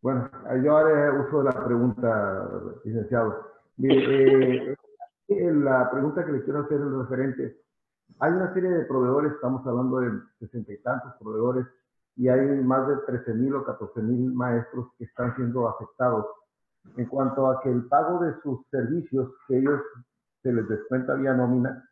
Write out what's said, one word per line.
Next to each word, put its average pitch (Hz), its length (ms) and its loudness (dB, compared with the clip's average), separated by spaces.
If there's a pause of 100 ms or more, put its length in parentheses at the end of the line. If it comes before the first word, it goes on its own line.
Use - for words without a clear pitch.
Bueno, 123 280 -2 (340)
yo 151 140 4
haré 147 420 4
uso 139 200 0
de 135 60 2
la 127 200 0
pregunta, 110 840 0 (340)
licenciado. 110 640 -2 (300)
Mire, 135 1000 4 (540)
eh, 180 260 2
la 131 380 4
pregunta 147 340 -2
que 156 60 -4
le 135 120 -2
quiero 143 180 -2
hacer 147 180 -2
es 143 120 -2
referente. 131 720 -4 (580)
Hay 156 120 2
una 185 220 0
serie 185 160 0
de 165 160 0
proveedores, 135 480 2
estamos 131 340 -4
hablando 127 320 0
de 123 120 0 (280)
sesenta 107 320 -12
y 101 100 -14
tantos 123 380 -6
proveedores, 117 460 -2 (500)
y 127 140 2
hay 127 100 4 (240)
más 131 240 2
de 143 80 2 (100)
trece 120 280 -4
mil 131 220 0
o 135 100 -4
catorce - 360 -8
mil 123 320 0
maestros 123 540 -2 (100)
que 120 60 -14
están 120 320 -6
siendo 120 320 -2
afectados 110 580 -2 (680)
en 123 120 -4
cuanto 131 440 0
a 127 100 -2
que 135 80 -2
el 123 180 0
pago 160 360 2
de 156 180 0
sus 131 300 -6
servicios, 131 580 -2 (180)
que 127 120 2
ellos 139 220 2 (600)
se 127 120 0
les 110 160 -2
descuenta 127 460 -2
vía 135 180 0
nómina 127 580 0